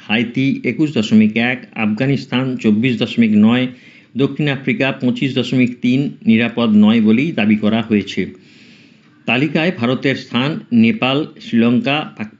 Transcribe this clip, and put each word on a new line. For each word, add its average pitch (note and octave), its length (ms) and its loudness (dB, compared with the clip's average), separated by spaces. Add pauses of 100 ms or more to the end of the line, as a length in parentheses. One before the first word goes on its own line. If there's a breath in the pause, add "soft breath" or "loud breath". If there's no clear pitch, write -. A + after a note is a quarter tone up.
হাইতি B2 560 -2
একুশ D3 300 -2
দশমিক G#2+ 440 2
এক, B2 380 -2
আফগানিস্তান B2+ 840 -2
চব্বিশ A2+ 400 0
দশমিক A2+ 380 -2
নয়, A#2 320 4 (500 loud breath)
দক্ষিণ C#3 300 -2
আফ্রিকা C3+ 440 -2
পঁচিশ B2+ 440 -2
দশমিক B2+ 460 0
তিন C3+ 280 0 (160)
নিরাপদ A2+ 480 2
নয় G#2+ 280 6
বলেই A#2 300 2
দাবি G#2+ 240 0
করা G#2+ 260 0
হয়েছে। G2+ 440 -2 (1000 soft breath)
তালিকায় D#3 520 0
ভারতের B2+ 380 -2
স্থান C3 440 -4 (140)
নেপাল, A#2+ 520 2 (160)
শ্রীলঙ্কা, A#2+ 760 0
পাক-, G#2+ 220 -12